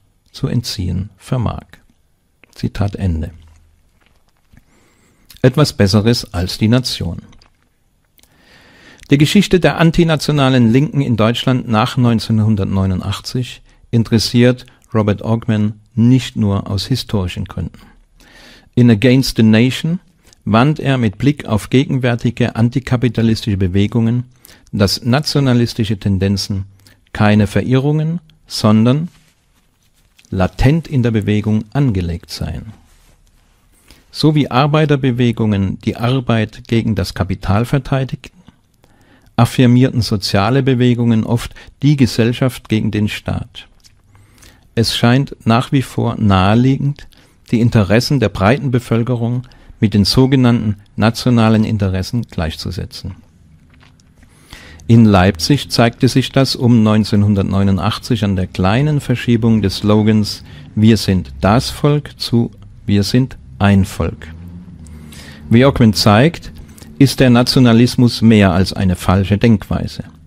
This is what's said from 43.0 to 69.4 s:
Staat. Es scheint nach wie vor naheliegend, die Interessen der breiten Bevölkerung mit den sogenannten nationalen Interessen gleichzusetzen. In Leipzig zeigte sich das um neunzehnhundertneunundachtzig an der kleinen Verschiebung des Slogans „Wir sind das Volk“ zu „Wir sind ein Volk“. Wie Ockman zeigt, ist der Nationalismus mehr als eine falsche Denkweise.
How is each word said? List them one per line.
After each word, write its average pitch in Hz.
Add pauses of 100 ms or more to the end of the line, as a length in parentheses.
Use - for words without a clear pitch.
Staat. - (1080)
Es 113
scheint 123
nach 117
wie 139
vor 117
naheliegend, 120 (420)
die 113
Interessen 113
der 104
breiten 127
Bevölkerung 120 (320)
mit 107
den 101
sogenannten 127 (200)
nationalen 110
Interessen 98
gleichzusetzen. 87 (1700)
In 117
Leipzig 101
zeigte 120
sich 127
das 135
um 117
neunzehnhundertneunundachtzig 101
an 101
der 92
kleinen 131
Verschiebung 113
des 95
Slogans 107 (320)
„Wir 107
sind 92
das 104
Volk“ 147
zu 117 (340)
„Wir 101
sind 131 (200)
ein 101
Volk“. - (1200)
Wie 120
Ockman 117
zeigt, 120 (460)
ist 135
der 131
Nationalismus 120
mehr 107
als 90
eine 92
falsche 98
Denkweise. 87 (240)